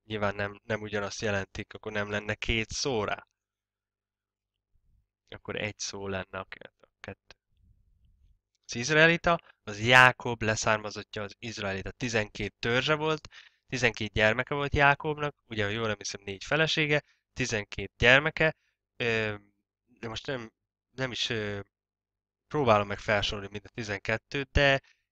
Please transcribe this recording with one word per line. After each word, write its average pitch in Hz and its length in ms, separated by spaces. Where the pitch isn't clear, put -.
Nyilván 104 280
nem, 101 300
nem 107 160
ugyanazt 101 400
jelentik, 101 540
akkor 104 180
nem 104 180
lenne 104 240
két 113 360
szórá. 104 560
Akkor 101 280
egy 104 220
szó 98 300
lenne 95 300
a 95 60
ke-, - 360
a - 60
kettő. - 360
Az - 80
izraelita, 160 680
az 104 180
Jákob 123 640
leszármazottja, 107 800
az 101 160
izraelita. 98 520
Tizenkét 107 680
törzse 131 360
volt, 156 340
tizenkét 117 440
gyermeke 110 420
volt 143 200
Jákobnak, 147 640
ugye, 107 180
ha 101 60
jól 113 180
emlékszem, 104 360
négy 98 200
felesége, 151 580
tizenkét 107 640
gyermeke, 147 600
ö, 113 380
de 123 220
most 113 180
nem, 120 260
nem 127 200
is, - 180
ö, 104 320
próbálom 110 380
meg 101 120
felsorolni 101 520
mind 104 140
a - 100
tizenkettőt, 110 760
de 139 320